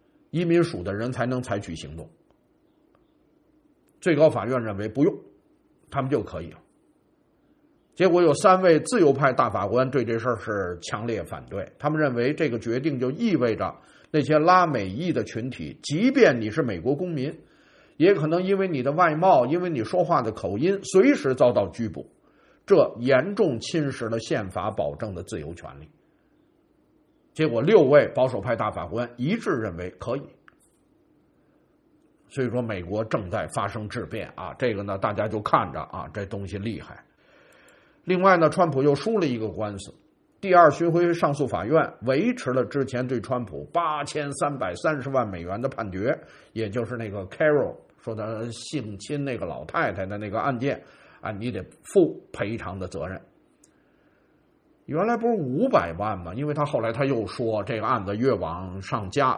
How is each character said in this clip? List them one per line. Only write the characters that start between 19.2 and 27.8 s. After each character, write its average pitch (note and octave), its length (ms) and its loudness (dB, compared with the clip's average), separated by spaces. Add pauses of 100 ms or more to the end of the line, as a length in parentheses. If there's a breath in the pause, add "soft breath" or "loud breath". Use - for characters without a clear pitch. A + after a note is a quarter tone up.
因 E3 160 0
为 F3+ 80 -2
你 B2 160 -2
说 - 180 0
话 D#3 180 2
的 A2 120 -4
口 F#2+ 240 -4
音， F#3 260 2
随 A#3+ 300 6
时 C3+ 200 0
遭 B2 200 6
到 G2+ 160 2
拘 A2+ 180 -6
捕， - 240 -12 (540 soft breath)
这 E3+ 340 6
严 C3+ 340 2
重 E3+ 280 2
侵 D3+ 280 -2
蚀 A#2 200 -6
了 A2+ 100 -2
宪 A2 300 -4
法 F#2 200 -4
保 D2+ 260 -2
证 G2+ 200 -8
的 E2 80 -8
自 G2 160 -10
由 D#2 140 -10
权 D#2 260 -16
利。 D2+ 80 -20 (1400)
结 D#3 160 0
果 A#2 140 0
六 F#3 220 8